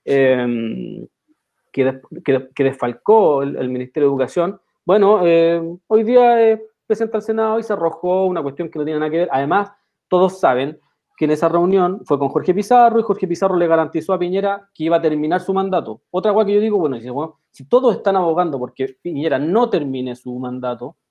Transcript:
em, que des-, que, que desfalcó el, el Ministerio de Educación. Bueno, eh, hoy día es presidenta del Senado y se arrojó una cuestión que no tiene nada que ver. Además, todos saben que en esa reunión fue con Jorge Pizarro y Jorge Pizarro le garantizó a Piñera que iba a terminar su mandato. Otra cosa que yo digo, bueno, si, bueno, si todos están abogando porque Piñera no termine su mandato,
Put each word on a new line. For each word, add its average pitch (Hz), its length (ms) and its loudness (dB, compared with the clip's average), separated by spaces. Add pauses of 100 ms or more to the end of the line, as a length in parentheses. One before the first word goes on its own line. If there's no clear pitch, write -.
em, 120 1000 0 (680)
que 131 140 0
des-, 131 160 -4 (240)
que, 131 300 0
que 139 80 -2
desfalcó 139 800 2
el, 139 140 -6
el 131 120 -4
Ministerio 127 400 -2
de 139 40 2
Educación. 170 460 -2 (240)
Bueno, 202 400 4
eh, 170 380 4 (240)
hoy 220 180 2
día 240 380 4 (120)
es 220 60 -2 (280)
presidenta 220 320 -2
del 214 60 -8
Senado 220 340 -2
y 220 40 -6
se 220 100 -6
arrojó 180 520 -2
una 180 160 -2
cuestión 139 280 -6
que 156 100 -10
no 147 60 -4
tiene 151 140 -4
nada 151 120 -2
que 160 60 -2
ver. 175 140 0
Además, 156 380 -2 (380)
todos 185 320 2
saben 135 400 0 (360)
que 160 100 0
en 147 60 0
esa 156 160 0
reunión 180 560 0
fue 143 140 0
con 135 120 -2
Jorge 151 220 0
Pizarro 226 480 4
y 220 40 0
Jorge 196 240 -2
Pizarro 185 280 -2
le 170 120 2
garantizó 160 440 0
a 190 60 0
Piñera 196 560 -4
que 156 120 -8
iba 165 120 2
a 165 40 2
terminar 156 380 0
su - 140 -4
mandato. 185 560 -4
Otra 185 240 0
cosa 208 140 2
que 202 80 0
yo 208 40 4
digo, 208 200 0
bueno, 139 200 -2
si, 113 120 -12
bueno, 151 300 -8 (100)
si - 140 -20
todos 247 300 2
están 196 200 -2
abogando 170 420 0
porque 127 460 -6
Piñera 151 340 -2
no 180 320 0
termine 131 460 -4
su 123 240 -12
mandato, 127 560 -8 (160)